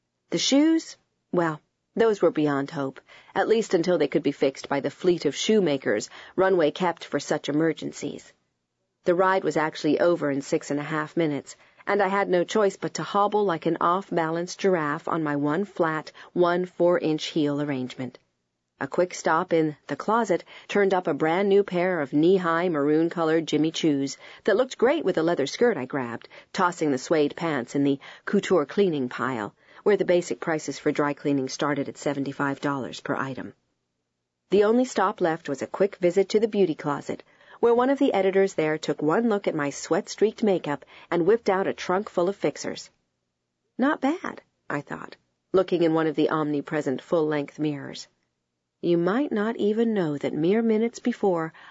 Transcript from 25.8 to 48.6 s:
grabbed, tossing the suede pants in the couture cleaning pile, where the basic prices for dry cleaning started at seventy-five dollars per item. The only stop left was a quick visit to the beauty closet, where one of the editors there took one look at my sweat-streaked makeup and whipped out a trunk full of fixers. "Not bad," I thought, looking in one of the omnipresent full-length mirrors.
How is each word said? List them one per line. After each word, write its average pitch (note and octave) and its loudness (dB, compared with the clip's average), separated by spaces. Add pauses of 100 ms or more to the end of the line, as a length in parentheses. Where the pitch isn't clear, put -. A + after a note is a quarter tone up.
grabbed, B2 -8 (260)
tossing F3 0
the B2+ 0
suede D3 0
pants D3 -4
in C#3 2
the C#3+ 0 (240)
couture F#3 0
cleaning D3+ 0
pile, A#2 -4 (300)
where G3+ 4
the F#3+ -2
basic F3 0
prices D#3 -4
for - 0
dry D3 0
cleaning C#3+ -2
started C#3+ -4
at - -18
seventy-five C#3 -4
dollars C3 -6
per - -6
item. A2 -8 (960)
The G3+ 6
only A#3+ 4
stop G#3+ 0
left E3 0
was - -6
a A2 -6
quick - 0
visit F3+ 2
to G#3+ 2
the A3+ 2
beauty F#3+ 2
closet, - -6 (380)
where A#3 4
one B3 4
of C#4 2
the C#4 2
editors G3 2
there D#3 0
took - -4
one F#3 2
look G3+ 0
at F3+ -2
my C#3+ -2
sweat-streaked - -2
makeup E3+ 0 (260)
and E3+ 0
whipped A3 2
out F#3+ 2
a C3+ -2
trunk F#3+ -2
full F3 0
of G3 -4
fixers. - -6 (880)
"Not C4+ 0
bad," - -4 (260)
I D3 -4
thought, - -14 (360)
looking F3+ 2
in D#3+ 4
one D#3+ 2
of D#3 -2
the D#3 2
omnipresent D3 -2
full-length D3+ -2
mirrors. D3 -6 (720)